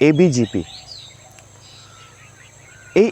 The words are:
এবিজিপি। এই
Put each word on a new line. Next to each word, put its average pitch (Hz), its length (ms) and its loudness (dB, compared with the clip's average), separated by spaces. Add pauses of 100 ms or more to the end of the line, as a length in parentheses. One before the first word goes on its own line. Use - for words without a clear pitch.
এবিজিপি। 139 600 0 (2500)
এই 220 120 4